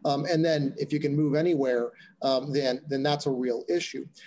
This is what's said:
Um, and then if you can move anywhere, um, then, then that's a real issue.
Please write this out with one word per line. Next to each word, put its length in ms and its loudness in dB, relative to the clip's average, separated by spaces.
Um, 200 0
and 200 2
then 320 2
if 160 -4
you 60 2
can 160 0
move 180 2
anywhere, 600 2
um, 320 0
then, 340 0
then 140 -2
that's 240 0
a 60 0
real 360 -2
issue. 380 -2